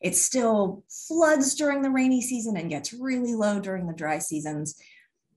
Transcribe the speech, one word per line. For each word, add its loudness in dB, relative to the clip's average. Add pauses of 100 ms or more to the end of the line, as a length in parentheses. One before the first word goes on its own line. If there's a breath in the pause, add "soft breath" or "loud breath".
It 0
still 2
floods 2
during 0
the 0
rainy 4
season -4
and -4
gets -6
really -2
low 0
during -4
the -6
dry -2
seasons. -6 (580 loud breath)